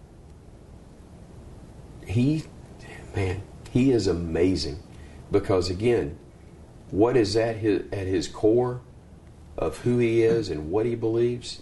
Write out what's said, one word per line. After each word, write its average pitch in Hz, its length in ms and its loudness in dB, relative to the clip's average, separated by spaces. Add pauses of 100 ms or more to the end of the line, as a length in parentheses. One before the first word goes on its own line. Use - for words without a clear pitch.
(2000)
he, 135 380 2 (720)
man, 95 260 -2 (300)
he 131 200 4
is 104 160 4
amazing. 85 760 0 (500)
Because 95 380 2
again, 95 480 0 (720)
what 113 260 4
is 101 180 2
at 113 220 0
his, 104 240 0 (100)
at 95 160 -6
his 92 200 0
core 123 520 2 (760)
of - 220 -4
who 123 200 2
he 113 240 4
is 113 260 2
and 76 220 -6
what 110 140 2
he 117 100 -2
believes, 117 680 -2